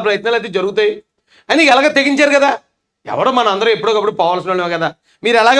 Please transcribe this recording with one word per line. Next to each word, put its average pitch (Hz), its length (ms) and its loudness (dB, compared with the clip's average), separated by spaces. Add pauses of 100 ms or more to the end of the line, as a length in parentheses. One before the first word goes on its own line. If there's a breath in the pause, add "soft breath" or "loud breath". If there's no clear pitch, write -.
ప్రయత్నాలు 214 340 -2
అయితే 214 180 -10
జరుగుతాయి. 202 360 -2 (560 soft breath)
అని 294 140 4 (100)
ఎలాగ 269 140 4 (100)
తెగించారు 285 400 2
కదా, 277 120 2 (560)
ఎవడో 151 320 -2
మన 233 180 2
అందరూ 220 200 0
ఎప్పుడోకప్పుడు 208 460 -2
పోవాల్సిన 175 300 -2
వాళ్ళమే 180 240 -4
కదా. 165 140 -4 (340)
మీరు 233 200 2
ఎలాగ 254 160 4